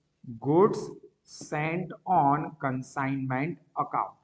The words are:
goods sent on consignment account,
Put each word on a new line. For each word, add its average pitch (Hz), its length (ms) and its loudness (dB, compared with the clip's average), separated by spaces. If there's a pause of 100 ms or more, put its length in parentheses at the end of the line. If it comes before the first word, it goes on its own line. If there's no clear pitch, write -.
(420)
goods 170 400 4 (480)
sent 160 640 -6 (200)
on 151 360 4 (100)
consignment 135 960 -2 (240)
account, 117 440 -4